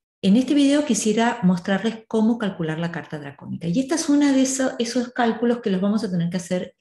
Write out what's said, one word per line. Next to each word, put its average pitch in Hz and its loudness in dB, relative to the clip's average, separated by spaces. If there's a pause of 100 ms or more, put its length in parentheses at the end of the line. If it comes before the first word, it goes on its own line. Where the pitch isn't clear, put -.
(220)
En 196 6
este 254 2
video 285 4
quisiera 226 0
mostrarles 190 0
cómo 226 2
calcular 170 -4
la 170 -4
carta 151 -10
dracónica. 139 -12
Y 175 0
esta 269 -2
es - -4
una 285 4
de 262 4
eso-, 262 -2
esos 233 -4
cálculos 233 0
que 208 -2
los 185 0
vamos 208 0
a 196 -6
tener 170 -2
que 185 -4
hacer 180 -6